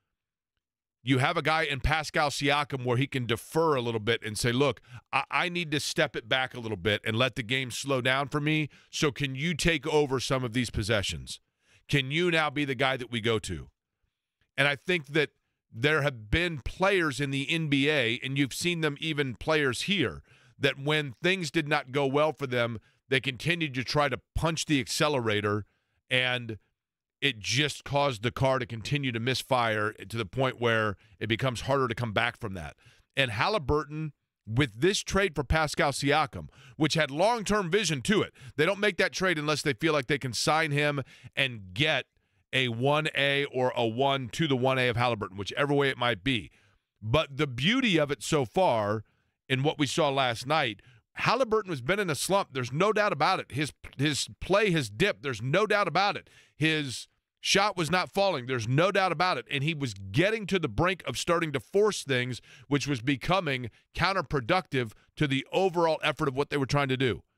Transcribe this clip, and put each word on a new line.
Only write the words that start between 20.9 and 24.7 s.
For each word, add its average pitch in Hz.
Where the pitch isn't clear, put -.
things 175
did 160
not 143
go 139
well 147
for 139
them, 120
they 131
continued 143
to 127
try 143
to 127
punch 160
the 151